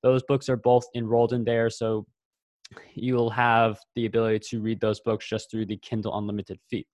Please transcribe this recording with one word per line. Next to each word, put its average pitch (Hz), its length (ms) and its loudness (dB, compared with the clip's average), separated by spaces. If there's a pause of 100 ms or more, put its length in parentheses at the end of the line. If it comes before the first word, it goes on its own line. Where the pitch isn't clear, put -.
those 127 240 4
books 139 200 0
are 127 100 0
both 123 280 4 (100)
enrolled 117 380 2
in 120 100 -2
there. 117 280 2
So 110 340 -4 (880)
you 123 220 -2
will 117 160 0
have 113 480 4 (160)
the 120 100 -2
ability 110 340 2 (100)
to 113 120 -4
read 110 180 -4
those 107 200 0
books 107 280 -4
just - 220 -6
through 110 160 -4
the 101 120 -8
Kindle 107 380 -6
Unlimited 104 440 -6 (100)
feed. 98 240 -6